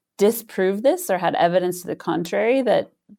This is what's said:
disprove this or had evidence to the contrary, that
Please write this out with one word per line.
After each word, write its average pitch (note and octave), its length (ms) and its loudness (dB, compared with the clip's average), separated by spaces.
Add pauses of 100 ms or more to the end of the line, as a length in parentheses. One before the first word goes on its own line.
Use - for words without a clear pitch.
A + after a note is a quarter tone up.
(160)
disprove G3+ 680 0
this D#4+ 280 0
or F3+ 80 0
had E3+ 160 -2
evidence F3+ 480 0
to F3+ 60 -12
the F3 80 -6
contrary, G3+ 640 -2
that F#3+ 300 0 (260)